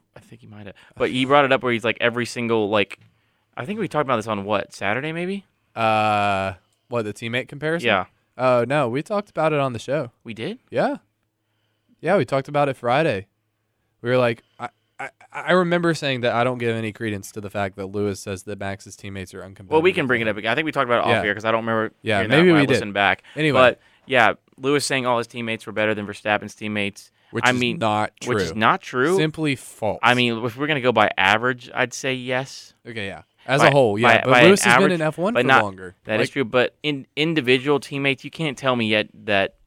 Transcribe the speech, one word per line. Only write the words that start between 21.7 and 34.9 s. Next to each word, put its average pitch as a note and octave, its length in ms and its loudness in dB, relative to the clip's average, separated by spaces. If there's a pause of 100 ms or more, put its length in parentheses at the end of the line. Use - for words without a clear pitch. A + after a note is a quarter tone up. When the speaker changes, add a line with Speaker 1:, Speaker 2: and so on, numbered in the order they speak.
Speaker 2:
Yeah, G#2+ 140 0
Speaker 1:
hearing G2 120 0
that C3+ 80 4
Speaker 2:
maybe F3+ 120 8
Speaker 1:
when E3 80 6
I D3 40 6
Speaker 2:
we C#3 60 2
did. C3 60 2
Speaker 1:
listened G#2+ 200 -2
back. G2 300 2 (120)
Speaker 2:
Anyway. C#3+ 240 2
Speaker 1:
But, B2 200 6 (260)
yeah, A#2 280 4 (240)
Lewis C3+ 280 0
saying C3 220 -2
all B2 100 0
his A#2 80 -2
teammates A2+ 400 -8
were G#2+ 80 -12
better G#2+ 220 0
than G#2 100 -6
Verstappen's G2+ 480 -2
teammates. G#2 580 -8 (200)
Speaker 2:
Which A2+ 120 -2
Speaker 1:
I A#2+ 80 4
Speaker 2:
is B2+ 80 -2
Speaker 1:
mean, A#2+ 200 -2
Speaker 2:
not G#2+ 320 0 (140)
Speaker 1:
which A#2+ 120 0
is F2 140 0
Speaker 2:
true. G#2+ 80 -8
Speaker 1:
not A#2 220 4
true. C#3+ 360 0
Speaker 2:
Simply D#3 380 -2
false. - 480 -8
Speaker 1:
I A#2+ 100 6
mean, A#2+ 320 0
if A#2 100 -6
we're C#3+ 120 -4
gonna D3+ 120 -2
go B2 140 2
by G#2+ 240 4
average, A#2+ 560 0
I'd B2 200 -2
say C3+ 200 -6
yes. B2+ 600 -8 (140)
Speaker 2:
Okay, A2 200 -10
yeah. E2 160 -12 (220)
As C3+ 160 0
Speaker 1:
By, A2+ 60 6
Speaker 2:
a - 40 6
whole, A#2 260 4
yeah. A#2+ 100 4 (120)
Speaker 1:
by, - 60 0
Speaker 2:
But C3 60 2
Speaker 1:
by B2 100 8
an A#2 60 10
Speaker 2:
Lewis G3 160 6
has A#2+ 100 6
Speaker 1:
average, B2+ 160 6
Speaker 2:
been F3+ 60 0